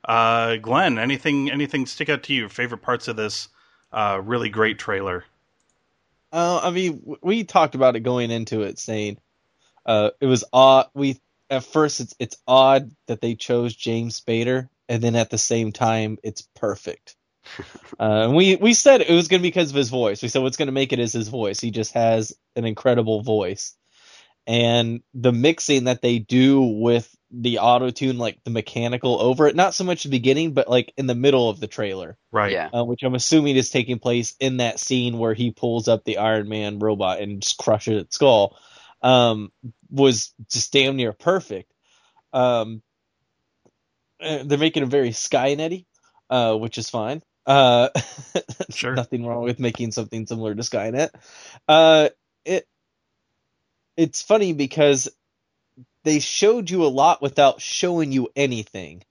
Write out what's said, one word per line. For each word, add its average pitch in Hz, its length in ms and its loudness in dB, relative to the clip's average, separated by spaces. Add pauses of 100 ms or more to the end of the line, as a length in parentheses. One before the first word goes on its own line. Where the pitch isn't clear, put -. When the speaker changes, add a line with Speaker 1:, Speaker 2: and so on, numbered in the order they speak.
Speaker 1:
Uh, 117 520 0
Glenn, 123 420 0
anything, 139 540 -2
anything 139 340 -4
stick - 220 -8
out 143 160 -4
to - 100 -6
you? 113 140 -4
Favorite 120 340 -8
parts 123 240 -4
of 117 80 -8
this, 107 320 -8 (460)
uh, 101 320 -2
really 117 240 -4
great 110 320 0
trailer? 95 440 -6 (1080)
Speaker 2:
Uh, 170 320 -2
I 180 60 -2
mean, 175 280 -4
w-, - 240 -14
we 208 220 -2
talked 156 320 0
about 131 180 4
it 113 60 -4
going 120 320 -2
into 113 300 -4
it, 98 180 -6
saying, 107 380 -6 (680)
uh, 107 240 2 (100)
it 139 60 0
was 127 260 2
odd. 131 420 8
We, 139 260 -4 (280)
at 131 140 -2
first, 151 380 0
it's, 117 180 -12
it's - 180 -8 (120)
odd 131 420 6 (160)
that 117 140 -6
they 117 160 -4
chose 120 400 -2
James 117 440 -6
Spader, 123 480 -2 (200)
and 117 120 -2
then 117 140 0
at 117 160 0
the 107 80 -4
same 117 320 -2
time, 110 540 -2
it's 107 180 -10 (140)
perfect. - 580 -8 (300)
Speaker 3:
<laughs> - 200 -18 (360)
Speaker 2:
Uh, 110 240 2
and 123 100 2
we, 190 220 6
we 220 180 4
said 269 280 6
it 160 120 4
was 170 140 4
gonna 185 140 2
be 180 100 0
'cause 170 180 0
of 139 60 -4
his 127 140 0
voice. 113 320 -2
We 120 60 -6
said 131 140 0
what's 127 140 -2
gonna 139 160 -2
make 135 200 0
it 123 60 0
is 117 140 -2
his 110 160 -4
voice. 107 320 -4
He 117 100 -4
just 107 220 -6
has 113 420 0 (220)
an 117 80 -4
incredible 113 580 0
voice. 104 540 -4 (680)
And 117 560 0 (120)
the 123 160 2
mixing 135 540 0
that 123 180 -2
they 120 160 0
do 131 440 4
with 117 520 0 (160)
the 120 300 -4
auto-tune, 123 580 0
like, 113 260 -6
the 120 60 -10
mechanical 120 720 -4
over 131 260 4
it, 147 80 4
not 175 200 2
so 190 100 -4
much 180 180 -4
the 147 60 -10
beginning, 135 440 0
but, 131 160 0
like, 123 280 0
in 139 100 -4
the 123 80 -2
middle 123 340 2
of 98 120 -6
the 104 80 -8
trailer. 95 480 -10 (160)
Speaker 1:
Right. 104 200 0
Speaker 3:
Yeah. 82 220 -6
Speaker 2:
Uh, 120 100 -2
which 120 200 -6
I'm 127 100 -2
assuming 143 420 2
is 127 140 0
taking 123 300 -4
place 120 400 -2
in 131 160 -2
that 120 240 -4
scene 123 380 -4
where 113 160 -2
he 120 180 -4
pulls 117 340 -4
up 113 180 2
the 101 140 -4
Iron 107 300 -2
Man 104 320 -8
robot 98 400 -2
and 101 220 -10
just - 160 -6
crushes 107 440 -2
its - 140 -12
skull, 113 400 4 (460)
um, 120 500 2 (380)
was 135 420 2 (180)
just - 220 -6
damn 139 240 2
near 117 160 -2
perfect. 165 580 -4 (640)
Um, 117 500 -2 (1400)
uh, 156 240 -6
they're 143 140 0
making 160 240 0
him 127 80 -4
very 135 200 0
Skynet-y, 147 760 -4 (460)
uh, 117 260 0
which 113 220 -8
is 110 120 -10
fine. 123 320 -6 (240)
Uh, 127 480 6
<laughs> - 760 -8
Speaker 1:
Sure. 127 240 -6
Speaker 2:
nothing 120 320 -6
wrong 120 160 -6
with 120 160 -4
making 117 340 -4
something 113 340 -8
similar 110 280 -6
to 113 80 -8
Skynet. 120 480 -4 (580)
Uh, 156 400 6 (360)
it, 175 220 -4 (1300)
it's - 260 -2
funny 208 300 2
because 143 560 2 (960)
they 156 160 2
showed 202 500 0
you 180 140 0
a 147 40 4
lot 139 320 2
without 139 400 2
showing 165 520 -4
you 131 220 0
anything. 101 760 -6